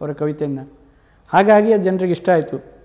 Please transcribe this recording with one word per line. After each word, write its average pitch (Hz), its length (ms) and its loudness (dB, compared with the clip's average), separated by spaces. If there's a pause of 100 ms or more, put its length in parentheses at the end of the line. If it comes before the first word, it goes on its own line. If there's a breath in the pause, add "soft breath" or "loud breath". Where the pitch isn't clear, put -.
ಅವರ 151 100 -8
ಕವಿತೆಯನ್ನು. 143 600 -6 (540 soft breath)
ಹಾಗಾಗಿ 208 460 4
ಅದು 202 100 0
ಜನರಿಗೆ 185 280 -2
ಇಷ್ಟ 170 180 -4
ಆಯಿತು. 160 360 -2 (200)